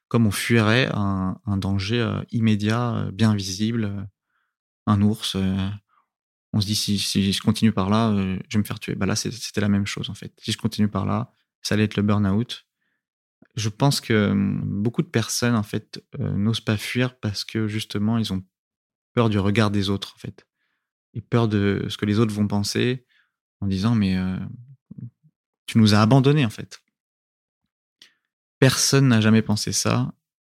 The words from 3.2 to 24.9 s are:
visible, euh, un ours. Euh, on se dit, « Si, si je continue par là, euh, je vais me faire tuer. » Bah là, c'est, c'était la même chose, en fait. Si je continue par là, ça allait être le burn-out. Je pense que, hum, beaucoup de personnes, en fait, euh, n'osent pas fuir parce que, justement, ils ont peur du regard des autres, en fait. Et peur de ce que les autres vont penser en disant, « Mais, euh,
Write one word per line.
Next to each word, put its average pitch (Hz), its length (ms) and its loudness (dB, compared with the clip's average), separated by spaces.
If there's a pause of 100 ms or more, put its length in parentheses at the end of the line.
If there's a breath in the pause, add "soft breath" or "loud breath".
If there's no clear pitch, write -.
visible, 104 500 -4
euh, 101 180 -6 (840)
un 104 160 4
ours. 104 340 0
Euh, 95 340 -2 (840)
on 110 100 0
se 98 60 -2
dit, « 107 80 -2
Si, 101 240 -2
si 98 340 0
je - 80 -4
continue 110 300 2
par 95 180 0
là, 110 220 2
euh, 95 260 -2 (100)
je 107 100 -4
vais 104 40 4
me 98 60 -4
faire 104 120 -8
tuer. » - 160 -8
Bah 101 120 -2
là, 98 80 0
c'est, 101 160 -4
c'était 107 300 -8
la 104 80 2
même 101 180 0
chose, - 240 -8
en - 20 -12
fait. - 260 -14
Si - 120 -6
je 107 80 -4
continue 107 280 0
par 101 180 -4
là, 104 280 -4 (300)
ça - 100 -2
allait 107 120 4
être 104 100 -4
le 104 80 2
burn-out. 104 640 0 (880)
Je 110 140 -4
pense 139 320 0
que, 107 280 2
hum, 98 340 0
beaucoup 101 380 -2
de 151 60 -6
personnes, 120 480 -2
en 107 80 0
fait, - 420 -10 (140)
euh, 101 140 -4
n'osent 104 280 -2
pas 110 160 0
fuir 123 420 -4
parce 104 240 -6
que, 110 240 -4
justement, 107 520 -4
ils 101 140 -4
ont 95 100 -4 (720)
peur 120 140 4
du 104 100 2
regard 104 320 2
des 101 180 -2
autres, 101 260 -6
en - 40 -20
fait. - 260 -16 (680)
Et 110 60 -10
peur 117 260 2
de 101 420 0
ce - 80 -8
que - 80 -4
les 104 140 2
autres 110 160 0
vont 104 120 0
penser 113 600 -2 (540)
en 101 40 -4
disant, « 98 300 0
Mais, 98 200 2
euh, 92 220 -2 (1300)